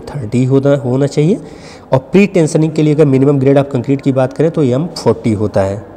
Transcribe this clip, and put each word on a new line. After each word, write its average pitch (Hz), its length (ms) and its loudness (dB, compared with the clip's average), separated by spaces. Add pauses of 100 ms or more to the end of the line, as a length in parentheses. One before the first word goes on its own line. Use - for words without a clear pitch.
थर्टी 123 380 -4
होना, 139 320 2
होना 131 300 0
चाहिए, 151 340 0 (520)
और 131 60 2 (140)
प्री 196 140 4
टेंशनिंग 160 460 0
के 156 100 0
लिए 151 120 2
अगर 151 120 4
minimum 139 320 2
grade 139 200 2
आप 139 120 0
concrete 135 300 -2
की 139 120 -2
बात 127 200 -2
करें 160 180 0
तो 165 120 -2
एम 135 260 0
फ़ोर्टी 220 440 -2
होता 101 300 -2
है। 98 200 -4 (140)